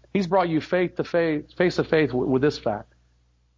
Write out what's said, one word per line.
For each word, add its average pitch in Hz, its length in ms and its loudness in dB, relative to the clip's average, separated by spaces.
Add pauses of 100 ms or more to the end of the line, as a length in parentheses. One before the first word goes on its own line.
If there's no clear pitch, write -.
(140)
he's 196 140 -2
brought 175 220 2
you 156 120 0
faith 180 340 -2
to 160 80 -4
faith, 160 520 -2
face 175 220 0
to 156 60 2
face 156 280 2
with, 123 160 -2
with 131 140 2
this 139 160 2
fact, 107 340 -6 (680)